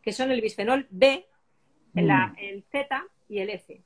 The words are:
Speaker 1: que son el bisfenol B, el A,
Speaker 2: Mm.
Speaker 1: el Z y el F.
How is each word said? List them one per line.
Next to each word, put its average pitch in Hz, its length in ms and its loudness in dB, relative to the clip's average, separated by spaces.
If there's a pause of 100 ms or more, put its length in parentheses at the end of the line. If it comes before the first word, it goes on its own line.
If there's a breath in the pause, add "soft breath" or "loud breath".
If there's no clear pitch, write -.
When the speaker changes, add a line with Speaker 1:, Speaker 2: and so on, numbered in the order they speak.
Speaker 1:
que 214 100 -6
son 262 180 -2
el 247 100 0
bisfenol 220 500 -2
B, 269 360 4 (680)
el 175 160 4
A, 190 180 4
Speaker 2:
Mm. - 100 -14
Speaker 1:
el 202 320 -14
Z 277 340 -4 (240)
y 202 120 -8
el 196 100 -6
F. - 360 -16